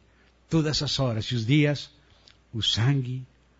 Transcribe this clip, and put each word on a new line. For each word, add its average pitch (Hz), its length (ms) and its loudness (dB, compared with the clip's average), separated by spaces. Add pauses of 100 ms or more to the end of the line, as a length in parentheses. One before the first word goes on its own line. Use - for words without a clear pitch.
(500)
todas 151 340 0
as - 160 -4
horas 113 280 -2
e 123 80 -4
os 113 100 -2
dias, 147 440 2 (600)
o 110 100 -8
sangue 127 640 0 (340)